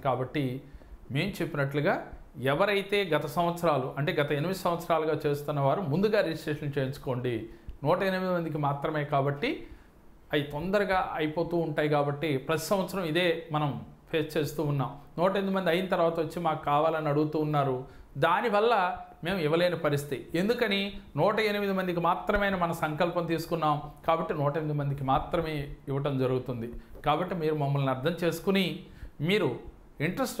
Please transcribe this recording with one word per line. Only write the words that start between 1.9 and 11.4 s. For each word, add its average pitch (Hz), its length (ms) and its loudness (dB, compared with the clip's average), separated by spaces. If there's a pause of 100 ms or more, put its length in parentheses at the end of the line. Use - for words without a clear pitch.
ఎవరైతే 202 440 2 (160)
గత 147 120 2 (120)
సంవత్సరాలు, 170 500 2 (120)
అంటే 147 200 0
గత 143 100 2 (100)
ఎనిమిది 185 260 -2
సంవత్సరాలుగా 165 500 0 (100)
చేస్తున్న 143 420 -2
వారు 160 140 2 (100)
ముందుగా 202 360 4
రిజిస్ట్రేషన్ 151 500 -4
చేయించుకోండి. 127 580 -2 (500)
నూట 175 140 4 (100)
ఎనిమిది 185 260 0
మందికి 165 320 -2
మాత్రమే 147 360 -2 (100)
కాబట్టి 139 360 0 (840)
అవి 151 100 2 (100)
తొందరగా 190 460 0 (200)
అయిపోతూ 165 360 -2 (100)